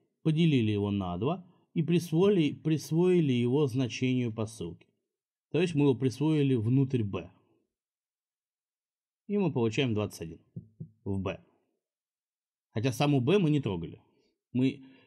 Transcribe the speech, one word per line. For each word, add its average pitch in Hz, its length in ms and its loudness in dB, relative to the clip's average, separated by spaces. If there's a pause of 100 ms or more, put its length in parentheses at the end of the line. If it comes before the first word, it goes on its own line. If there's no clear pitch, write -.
(220)
поделили 151 500 2
его 101 180 0
на 95 280 -2
два 156 280 -4 (280)
и 175 80 0
присвоили, 165 720 2
присвоили 160 800 2
его 123 340 2
значению 127 640 -2
по 110 140 -4
ссылке. 85 400 -12 (640)
То 147 100 0
есть 175 140 0
мы 143 80 2
его 139 120 6
присвоили 139 600 0
внутрь 127 480 2
b. 95 280 -8 (2000)
И 208 100 -2
мы 180 140 0
получаем 117 420 0
двадцать 101 280 -4
один 80 180 -14 (640)
в 98 160 -4
b. 95 200 -6 (1300)
Хотя 117 200 -2
саму 147 280 2
b 151 180 2
мы 165 120 2
не 147 100 0
трогали. 90 420 -8 (500)
Мы 127 320 -2 (220)